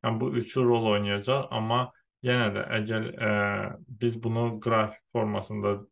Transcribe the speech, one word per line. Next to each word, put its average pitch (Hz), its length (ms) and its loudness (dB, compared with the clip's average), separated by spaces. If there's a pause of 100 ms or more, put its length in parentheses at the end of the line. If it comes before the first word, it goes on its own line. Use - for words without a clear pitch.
Yəni, 113 160 0
bu 127 80 0 (140)
üçü 127 260 0
rol 113 300 4
oynayacaq, 104 580 0
amma 117 240 2 (480)
yenə 123 300 2
də - 80 -4 (160)
əgər, 113 340 -2
ə, 110 160 0 (720)
biz 117 160 0
bunu 117 300 0 (100)
qrafik 110 400 0 (160)
formasında 101 640 -2 (140)